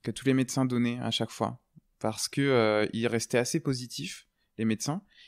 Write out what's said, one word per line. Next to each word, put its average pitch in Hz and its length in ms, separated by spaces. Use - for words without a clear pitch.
que - 80
tous 117 160
les 135 80
médecins 131 320
donnaient 120 360
à 113 100
chaque 113 180
fois. 113 320
Parce 110 280
que, - 140
euh, 110 520
ils 113 120
restaient 113 320
assez 123 220
positifs, 127 680
les 110 80
médecins, 139 380